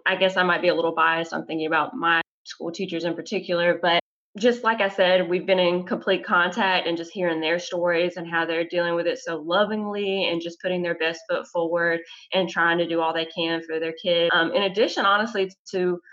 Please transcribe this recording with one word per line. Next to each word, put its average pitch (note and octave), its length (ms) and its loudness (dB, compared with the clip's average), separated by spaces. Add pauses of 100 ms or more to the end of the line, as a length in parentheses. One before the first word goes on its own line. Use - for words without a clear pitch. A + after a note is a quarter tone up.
I F#3+ 100 2
guess F#3+ 220 2
I F3+ 60 4
might E3+ 180 2
be F3 60 4
a D#3+ 60 4
little E3 200 0
biased. E3 400 2
I'm D#3+ 100 -6
thinking D#3 220 -4
about D#3 280 0
my E3 280 2 (220)
school - 260 -10
teachers E3+ 340 -6
in E3 100 -2
particular, F3 680 0
but E3+ 180 4 (380)
just A#3+ 260 2
like A3+ 180 2
I G3 80 2
said, F3+ 400 4
we've F3+ 160 0
been F#3 120 4
in F3+ 260 2
complete F#3 380 -2
contact F#3 640 2
and E3+ 120 -2
just E3 120 -10
hearing E3+ 300 -2
their E3 180 0
stories F3 600 -2
and E3+ 120 -10
how E3 140 0
they're E3 240 -2
dealing F3 260 0
with E3+ 120 -2
it - 120 -2
so E3 180 -6
lovingly G3+ 920 -2
and E3+ 140 -4
just E3+ 180 -10
putting F3+ 220 -2
their E3+ 120 -2
best E3 320 -4
foot F3 200 -4
forward E3+ 540 0 (340)
and F#3 120 2
trying E3+ 300 2
to E3+ 100 0
do E3 140 0
all D#3+ 140 0
they E3 100 -2
can E3 380 -4
for D#3+ 180 -6
their D#3+ 140 -4
kids. E3+ 400 2
Um, E3 180 2
in G3+ 120 2
addition, A3 420 0
honestly, G3+ 440 2 (200)
to F3+ 280 0 (140)